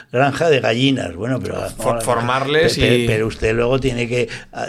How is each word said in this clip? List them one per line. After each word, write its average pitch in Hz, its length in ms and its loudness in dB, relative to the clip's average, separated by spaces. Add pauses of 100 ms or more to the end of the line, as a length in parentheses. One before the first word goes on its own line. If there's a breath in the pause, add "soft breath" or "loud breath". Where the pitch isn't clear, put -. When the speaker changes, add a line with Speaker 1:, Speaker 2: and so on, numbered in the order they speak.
(100)
Speaker 1:
granja 139 380 0
de 139 120 4
gallinas". 113 540 0
Bueno, 117 260 -4
pero - 160 -6
Speaker 2:
For-, - 220 -8
Speaker 1:
vamos 120 240 0
a - 40 -4
Speaker 2:
formarles 131 680 2
Speaker 1:
pe-, 139 60 -2
pe-, 117 200 4
Speaker 2:
y 117 60 0
Speaker 1:
pero 110 200 0
usted 110 280 0
luego 120 240 2
tiene 120 300 -2
que, 120 200 -2 (400 loud breath)